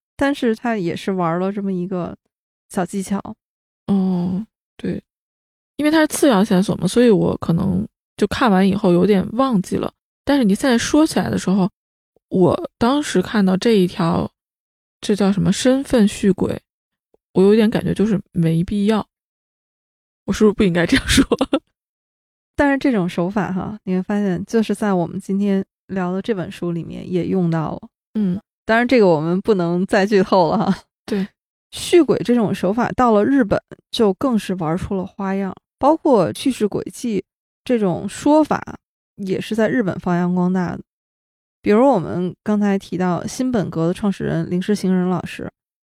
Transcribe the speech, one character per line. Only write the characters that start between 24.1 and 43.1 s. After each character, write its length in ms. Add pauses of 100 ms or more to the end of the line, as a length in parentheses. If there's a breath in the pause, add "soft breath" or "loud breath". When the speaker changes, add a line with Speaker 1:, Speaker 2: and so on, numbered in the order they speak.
Speaker 1:
现 320
就 160
是 100
在 180
我 140
们 140
今 180
天 260 (260)
聊 220
的 80
这 140
本 180
书 200
里 120
面 240
也 200
用 240
到 220
了。 140 (280)
Speaker 2:
嗯。 260 (240)
Speaker 1:
当 100
然 120
这 120
个 80
我 140
们 200
不 120
能 320
再 220
剧 160
透 260
了 80
哈。 260 (220)
Speaker 2:
对。 220 (420)
Speaker 1:
续 320
轨 240
这 80
种 220
手 180
法 200
到 180
了 120
日 200
本 180 (300)
就 240
更 240
是 160
玩 200
出 200
了 100
花 300
样， 200 (220)
包 180
括 380
叙 180
事 160
轨 240
迹 320 (400)
这 140
种 320
说 340
法 160 (580)
也 220
是 140
在 160
日 140
本 160
发 180
扬 160
光 180
大 240
的。 60 (800)
比 80
如 180
我 120
们 420
刚 180
才 200
提 180
到 300